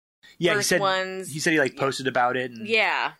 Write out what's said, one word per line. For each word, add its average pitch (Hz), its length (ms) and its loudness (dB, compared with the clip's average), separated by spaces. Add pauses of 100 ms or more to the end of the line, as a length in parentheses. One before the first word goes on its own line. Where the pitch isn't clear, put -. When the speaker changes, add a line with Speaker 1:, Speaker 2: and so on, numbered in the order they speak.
(380)
Speaker 1:
Yeah, 170 140 2
he 208 60 2
Speaker 2:
first 202 120 -2
Speaker 1:
said, 185 100 4
Speaker 2:
ones. 190 520 -2
Speaker 1:
he 151 60 -8
said 160 140 0
he, 156 80 4
like, 143 140 0
Speaker 2:
Yeah. - 60 -8
Speaker 1:
posted 135 280 -2
about 123 280 2
it, 127 140 -4
and 113 160 -12
Speaker 2:
Yeah. 170 540 0